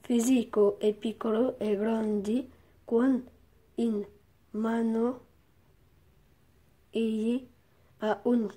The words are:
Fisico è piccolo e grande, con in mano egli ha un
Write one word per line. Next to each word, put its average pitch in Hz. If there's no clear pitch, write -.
Fisico 226
è 214
piccolo 226
e 214
grande, 214
con 247
in 214
mano 226
egli 226
ha 214
un 240